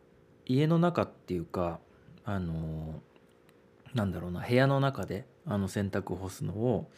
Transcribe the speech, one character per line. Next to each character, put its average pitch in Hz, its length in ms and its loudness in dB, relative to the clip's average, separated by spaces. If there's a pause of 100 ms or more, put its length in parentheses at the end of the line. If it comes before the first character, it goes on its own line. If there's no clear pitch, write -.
(440)
家 135 220 2
の 165 120 4
中 165 260 4
っ - 60 -4
て - 220 -10
い 90 60 0
う 85 80 -4
か、 85 340 -2 (460)
あ 101 120 -2
の、 80 640 -6 (920)
な 113 100 2
ん 95 80 0
だ 78 80 -6
ろ - 80 -6
う 180 40 -4
な、 160 140 -6
部 123 80 2
屋 131 120 8
の 139 140 4
中 135 260 0
で、 87 200 -6 (200)
あ 107 100 0
の、 98 100 2
洗 98 220 0
濯 95 240 -2
を 90 40 -4
干 92 120 -6
す - 160 -10
の 101 80 -4
を 104 460 0